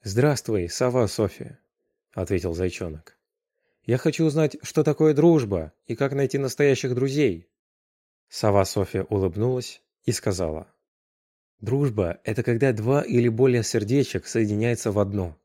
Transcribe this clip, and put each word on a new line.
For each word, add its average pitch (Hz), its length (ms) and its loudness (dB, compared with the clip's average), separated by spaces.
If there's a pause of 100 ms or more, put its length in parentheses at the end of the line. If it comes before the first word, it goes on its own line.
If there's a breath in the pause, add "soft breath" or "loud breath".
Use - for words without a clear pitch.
«Здравствуй, 110 640 0
сова 123 380 0
Софья», - 540 -4 (540)
ответил 90 380 -2
зайчонок. 85 640 -6 (680)
«Я 123 140 0
хочу 160 260 0
узнать, 156 380 0
что - 200 -2
такое 151 320 4
дружба 127 580 4 (140)
и 117 80 -6
как 135 200 -2
найти 139 240 -2
настоящих 131 580 0
друзей». 131 520 0 (800)
Сова 101 360 2
Софья 95 400 -4
улыбнулась 104 760 -4 (220)
и - 60 -2
сказала: 87 560 -4 (960)
«Дружба — 107 640 0
это 110 180 -4
когда 123 300 2
два 120 300 0
или 120 260 2
более 120 340 2
сердечек 110 640 0
соединяются 110 640 0
в 98 80 0
одно. 98 460 -2